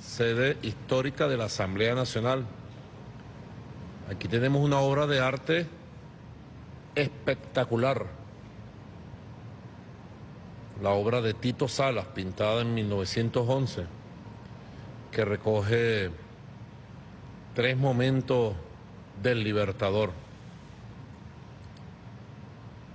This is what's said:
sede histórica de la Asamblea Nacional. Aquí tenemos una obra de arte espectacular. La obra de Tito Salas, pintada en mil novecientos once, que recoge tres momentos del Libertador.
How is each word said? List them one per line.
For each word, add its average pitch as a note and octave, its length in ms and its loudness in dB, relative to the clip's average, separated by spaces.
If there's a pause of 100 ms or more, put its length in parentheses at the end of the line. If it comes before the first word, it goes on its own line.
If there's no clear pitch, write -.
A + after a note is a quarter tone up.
sede A#2+ 600 4
histórica C3 680 2
de C3+ 80 4
la A2+ 100 2
Asamblea G2+ 480 2
Nacional. B2 520 2 (1600)
Aquí F#2+ 200 -4
tenemos C3+ 340 4
una C#3+ 160 6
obra C#3 260 6
de C#3+ 140 4
arte C3+ 480 2 (1300)
espectacular. C3 1120 2 (2750)
La G2+ 100 6
obra G#2 280 6
de A2 140 2
Tito B2+ 340 2
Salas, A#2+ 380 2
pintada G#2 560 2
en A#2 120 2
mil A2 140 2
novecientos A2+ 580 2
once, B2+ 380 2 (1300)
que A2 140 2
recoge G#2+ 840 4 (1400)
tres B2+ 200 4
momentos B2+ 800 4 (680)
del A#2+ 220 4
Libertador. G#2 680 2 (2750)